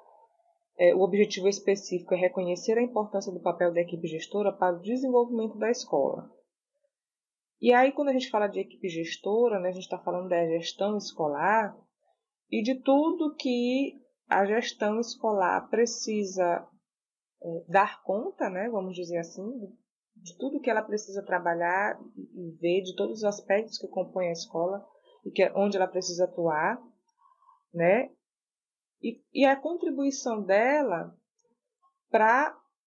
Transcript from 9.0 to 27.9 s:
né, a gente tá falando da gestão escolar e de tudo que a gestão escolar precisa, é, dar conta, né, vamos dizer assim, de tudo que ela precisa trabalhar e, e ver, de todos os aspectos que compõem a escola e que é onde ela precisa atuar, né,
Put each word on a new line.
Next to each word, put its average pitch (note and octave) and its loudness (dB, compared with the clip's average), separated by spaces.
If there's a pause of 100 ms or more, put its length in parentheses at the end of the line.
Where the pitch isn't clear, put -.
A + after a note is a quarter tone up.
né, F3+ -2
a - -2
gente F#3 -12
tá F3+ -8
falando F3+ -6
da E3+ 2
gestão E3+ -2
escolar F3+ -2 (720)
e A3 -2
de B3+ 0
tudo D4 2
que B3 -2 (280)
a F#3+ 4
gestão G#3+ -2
escolar G3 0
precisa, G#3 0 (760)
é, E3 -8
dar G3 2
conta, A#3 -4
né, F#3+ -4
vamos F#3+ -4
dizer E3+ -6
assim, E3+ -8 (680)
de E3+ -20
tudo C#4+ -6
que - -4
ela A3 0
precisa G3+ -8
trabalhar F3 -2 (160)
e, - -14
e - -12 (100)
ver, F3 2
de F3+ -10
todos A3 -2
os A3 -4
aspectos G3+ -2
que F#3 -10
compõem F3+ -4
a E3+ -2
escola F3 -4 (380)
e G#3 -12
que G#3 2
é - 4
onde G3+ 2
ela F#3 2
precisa F3+ -2
atuar, F3 0 (880)
né, F#3 2 (880)